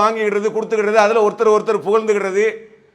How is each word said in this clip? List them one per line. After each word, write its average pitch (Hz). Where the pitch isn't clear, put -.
வாங்கிக்கிடுறது, 214
கொடுத்துக்கிடுறது, 214
அதுல 220
ஒருத்தர் 214
ஒருத்தர் 208
புகழ்ந்துக்கிடுறது, 208